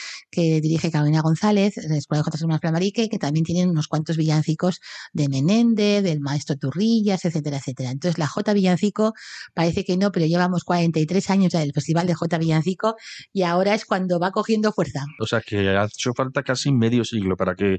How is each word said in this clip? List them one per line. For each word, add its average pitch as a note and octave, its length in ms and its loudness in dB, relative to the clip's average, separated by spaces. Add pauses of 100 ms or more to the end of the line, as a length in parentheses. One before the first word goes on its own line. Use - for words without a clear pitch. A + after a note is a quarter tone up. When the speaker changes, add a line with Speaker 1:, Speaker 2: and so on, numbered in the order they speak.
(320)
Speaker 1:
que D#3+ 300 2
dirige D#3+ 300 0
Carolina D3+ 300 2
González, G3+ 540 2 (120)
la D#3 100 0
Escuela D3 220 -2
de C#3+ 60 0
Jotas D#3 160 -6
de D#3+ 180 0
Flamarique, F#3+ 500 -2
que G#3+ 100 -4
también D#3 260 0
tienen F3+ 240 0
unos D#3 180 0
cuantos D#3 300 -2
villancicos D#3 640 0 (340)
de C#3+ 160 0
Menéndez, G#3 720 2
del D3+ 180 0
maestro C#3+ 360 -2
Turrillas, G3+ 680 0
etcétera, D3+ 320 -2
etcétera. B2+ 340 -6
Entonces, E3 260 -2
la D#3+ 80 0
Jota G#3 280 0
Villancico, G3+ 600 2 (400)
parece E3+ 300 0
que F#3 140 0
no, G3 140 2
pero E3+ 140 0
llevamos F3 380 0
cuarenta E3+ 360 0
y D#3 60 2
tres F#3 240 -2
años F#3+ 240 4
ya F3 60 2
del C#3+ 120 -2
Festival E3 360 0
de E3+ 80 2
Jota E3 240 -2
Villancico, E3 560 0 (360)
y F#3+ 120 0
ahora F#3 320 2
es G#3+ 100 -4
cuando F#3 340 0
va F#3 120 0
cogiendo G#3+ 400 0
fuerza. C#3+ 340 -2 (140)
Speaker 2:
O A2 80 -2
sea, A2+ 140 0
que G2+ 280 0
ha G2 160 2
hecho - 300 -4
falta C3 260 -2
casi C#3 300 -2
medio A#2 340 4
siglo F#2+ 320 -2
para F#2 180 0
que F#2+ 240 0